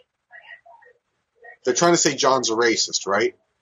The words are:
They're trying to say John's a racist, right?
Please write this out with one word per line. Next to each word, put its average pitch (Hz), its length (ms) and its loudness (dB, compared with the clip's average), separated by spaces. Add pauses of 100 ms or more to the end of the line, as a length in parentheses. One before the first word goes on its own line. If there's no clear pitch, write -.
(1700)
They're 127 80 0
trying 170 200 2
to 165 40 2
say 151 180 0
John's 131 360 0
a - 20 -2
racist, 113 540 -2
right? 107 260 -2 (280)